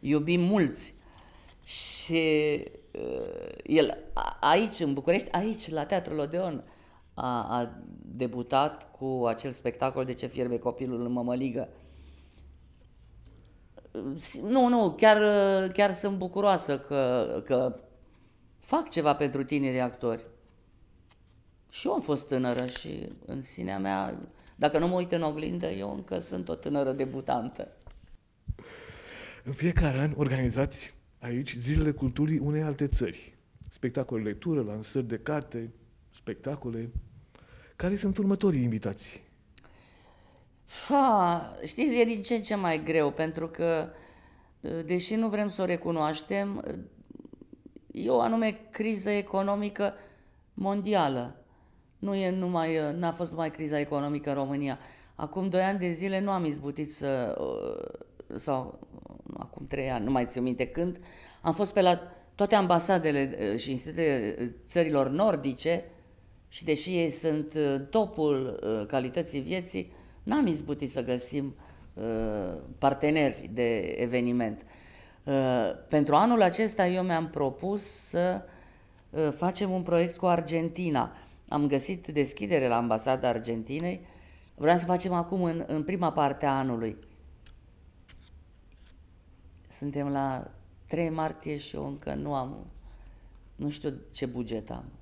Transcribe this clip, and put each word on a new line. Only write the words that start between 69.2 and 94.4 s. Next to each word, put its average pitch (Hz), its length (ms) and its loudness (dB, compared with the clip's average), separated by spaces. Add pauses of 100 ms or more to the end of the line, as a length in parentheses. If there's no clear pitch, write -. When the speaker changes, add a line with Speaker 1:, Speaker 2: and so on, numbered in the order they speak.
Speaker 1:
vieții, 180 520 -6 (300)
n-am 285 240 2
izbutit 147 440 -2
să 131 140 -4
găsim, 131 500 -4 (1200)
parteneri 147 760 2
de 117 260 2
eveniment. 120 840 0 (640)
Uh, 127 440 2 (160)
pentru 151 260 4
anul 220 280 8
acesta 196 440 4
eu 180 160 0
mi-am 165 280 0
propus 165 520 -2
să, 180 600 -2 (680)
uh, 151 220 2
facem 185 380 0
un 185 120 0
proiect 170 340 2
cu 190 100 0
Argentina. 165 840 0 (360)
Am 147 180 2
găsit 143 400 0
deschidere 147 640 2
la 117 80 4
Ambasada 120 520 2
Argentinei. 120 800 -4 (480)
Vreau 165 220 6
să 170 80 0
facem 180 280 0
acum 175 300 0
în, 165 240 0
în 156 160 -2
prima 170 300 0
parte 143 340 2
a 135 120 4
anului. 117 380 -2 (2750)
Suntem 143 380 -6
la 135 420 -2 (360)
trei 165 220 0
martie 156 480 -4
și - 200 -10
eu 147 100 -6
încă 143 280 -6
nu 143 200 -4
am, 131 320 -6 (880)
nu 143 120 -4
știu 147 260 -6 (180)
ce - 140 -6
buget 113 440 -6